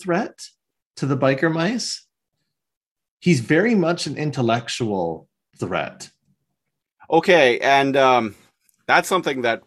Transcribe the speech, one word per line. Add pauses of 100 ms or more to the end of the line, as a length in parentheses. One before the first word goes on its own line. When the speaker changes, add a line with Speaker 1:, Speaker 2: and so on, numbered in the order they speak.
Speaker 1:
threat (600)
to
the
biker
mice. (1160)
He's
very
much
an
intellectual (280)
threat. (1000)
Speaker 2:
Okay,
and,
um, (520)
that's
something
that